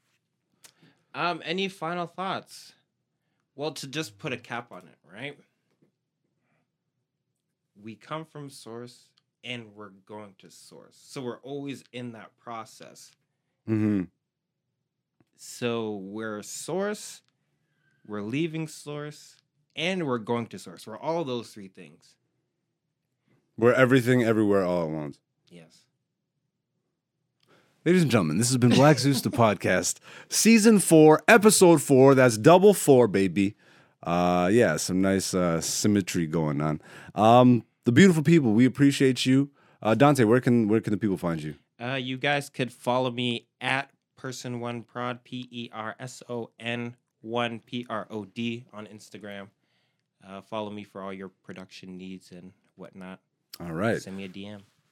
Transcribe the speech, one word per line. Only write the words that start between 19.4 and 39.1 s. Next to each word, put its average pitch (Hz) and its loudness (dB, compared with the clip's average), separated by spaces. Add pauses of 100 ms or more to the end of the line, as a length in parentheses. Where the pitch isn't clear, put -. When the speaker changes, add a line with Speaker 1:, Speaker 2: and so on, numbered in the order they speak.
Speaker 1:
and 175 -4
we're 123 -2
going 117 -6
to 101 -18
source. - -20
We're 107 -16
all 165 -6
those 120 -10
three 98 -20
things. 85 -20 (1400)
Speaker 2:
We're 117 4
everything 127 4
everywhere 104 2
all 87 -2
at 78 -6
once. 76 -10 (320)
Speaker 1:
Yes. 85 -20 (2000)
Speaker 2:
Ladies 180 4
and 135 2
gentlemen, 85 2
this 120 0
has 127 0
been 120 4
Black 135 6
Zeus, 131 0
the 107 -4
<laughs> - -
podcast, 98 0 (300)
season 220 4
four, 156 6
episode 185 6
four. 135 6
That's 127 4
double 180 8
four, 127 4
baby. 98 0 (480)
Uh, 90 0
yeah, 107 2
some 90 -4
nice, 95 -2
uh, 87 -2
symmetry 95 -2
going 76 -4
on. 76 -4 (320)
Um, 120 4 (200)
the 120 2
beautiful 160 6
people, 143 2
we 120 4
appreciate 135 0